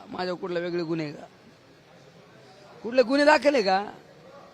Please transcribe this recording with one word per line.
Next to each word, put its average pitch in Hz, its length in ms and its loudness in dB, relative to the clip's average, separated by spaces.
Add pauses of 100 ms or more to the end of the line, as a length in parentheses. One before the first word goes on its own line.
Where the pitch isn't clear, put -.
माझ्यावर 180 320 -6
कुठला 175 180 -6
वेगळे 175 240 -4
गुन्हे 160 240 -4
आहे 147 80 -12
का? - 120 -18 (1600)
कुठले 247 200 2
गुन्हे 277 240 4
दाखल 302 280 4
आहे 233 80 2
का? 190 280 0 (640)